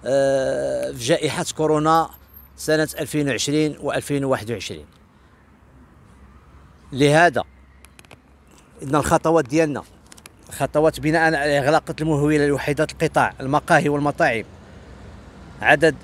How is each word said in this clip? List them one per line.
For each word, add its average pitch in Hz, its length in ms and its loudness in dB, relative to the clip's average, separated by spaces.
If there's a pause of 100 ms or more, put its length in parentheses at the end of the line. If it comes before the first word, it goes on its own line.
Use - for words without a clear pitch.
آه، 135 880 -2
في 139 60 -14
جائحة 151 460 -2 (120)
كورونا 156 540 2 (460)
سنة 156 320 0 (120)
ألفين 147 280 -4
وعشرين 143 520 -2
وألفين 139 440 -4
وواحد 117 260 -2
وعشرين. 92 360 -10 (2000)
لهذا 143 500 4 (1400)
إن 135 120 -4
الخطوات 160 500 2
ديالنا، 147 380 -2 (720)
خطوات 151 480 0
بناء 156 220 0
على 147 360 2
إغلاق 143 240 2 (180)
المهولة 151 460 2
لوحدات 147 460 -2
القطاع، 139 480 0
المقاهي 143 480 0
والمطاعم، 143 560 0 (1160)
عدد، 147 420 4